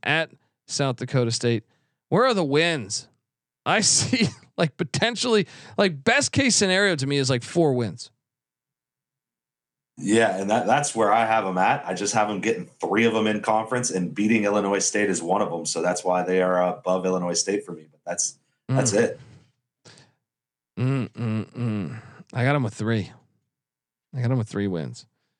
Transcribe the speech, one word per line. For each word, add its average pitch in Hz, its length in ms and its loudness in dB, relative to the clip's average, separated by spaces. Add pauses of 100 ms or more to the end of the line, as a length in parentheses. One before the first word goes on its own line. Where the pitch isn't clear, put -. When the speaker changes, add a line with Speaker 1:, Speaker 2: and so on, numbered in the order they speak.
Speaker 1:
at 160 280 -2 (360)
South 135 300 -2
Dakota 123 340 0
State. 117 320 0 (460)
Where 214 160 4
are 254 80 2
the 190 100 0
wins? 143 640 0 (580)
I 185 160 2
<laughs> - 0 -
see, 220 460 2 (300)
like, 160 200 0
potentially, 220 680 0 (300)
like, 175 260 2
best 262 300 2
case 262 220 2
scenario 190 420 2
to 135 100 -4
me 143 100 0
is, 135 120 2
like, 123 140 0
four 160 300 2
wins. 113 380 -4 (1900)
Speaker 2:
Yeah, 104 380 2
and 95 140 -4
that, 113 160 2
that's - 280 2
where 107 160 2
I 113 140 4
have 110 200 2
'em 92 120 -2
at. 110 300 2
I 92 80 -4
just 98 180 -4
have 107 160 2
'em 104 120 -4
getting 90 260 -2 (140)
three 101 240 2
of 110 100 2
'em 110 100 2
in 104 160 0
conference, 110 480 -2
and 87 240 -2
beating 107 300 2
Illinois 101 360 2
State 104 300 0
is 85 140 -2
one 95 180 0
of 90 100 -2
'em. 80 140 -6
So - 160 -4
that's 90 220 -2
why 90 200 0
they 92 180 0
are 90 260 2
above 92 380 -2
Illinois 90 340 -2
State 98 260 -2
for 87 60 -12
me. 78 180 -14
But - 160 -20
that's, - 320 -6 (300)
that's 131 240 0
Speaker 1:
Mm. - 80 2
Speaker 2:
it. - 200 0 (1600)
Speaker 1:
Mm, 131 300 -2
mm, 110 420 -4
mm. 107 500 -6 (320)
I 120 100 -2
got 139 120 2
'em 143 80 0
with 107 120 -4
three. 110 360 -2 (1040)
I 127 60 -6
got 120 100 0
'em 131 60 0
with 113 100 -2
three 101 200 -4
wins. 78 400 -6 (320)